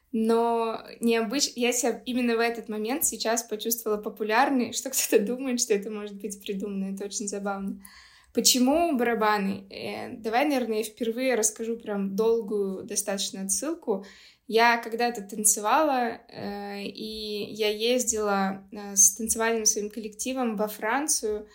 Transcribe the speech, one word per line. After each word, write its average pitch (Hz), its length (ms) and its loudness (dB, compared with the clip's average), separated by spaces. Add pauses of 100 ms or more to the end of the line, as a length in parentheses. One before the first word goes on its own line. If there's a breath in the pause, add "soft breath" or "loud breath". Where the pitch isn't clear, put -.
(120 soft breath)
Но 226 680 2 (220)
необыч-, 226 540 2
я 240 180 2
себя 247 320 0
именно 240 320 0
в - 20 4
этот 233 300 0
момент 220 360 -2
сейчас 226 380 0
почувствовала 214 580 -2
популярной, 226 720 2
что - 200 -6
кто-то - 340 4
думает, 247 340 -2
что - 140 2
это 202 160 0
может 208 260 -8
быть 202 260 -10
придумано. 196 520 -6
Это 196 120 -8
очень 202 220 -6
забавно. 196 540 -4 (520 loud breath)
Почему 269 640 4
барабаны? 214 720 2
Э, 208 480 -8
давай, 226 280 0
наверное, 240 340 0
я 220 40 0
впервые 240 520 -2
расскажу 226 420 -2
прям 196 380 -4
долгую 208 680 0
достаточно 196 580 -4
отсылку. 208 640 -2 (420 loud breath)
Я 233 300 4
когда-то 233 440 -2
танцевала, 226 960 2 (100)
э, 202 540 -8
и 214 720 -6
я 214 160 0
ездила, 214 1040 0
э, 202 240 -10
с - 200 6
танцевальным 226 500 0
своим 208 240 2
коллективом 233 680 -4
во 214 100 0
Францию, 214 880 -2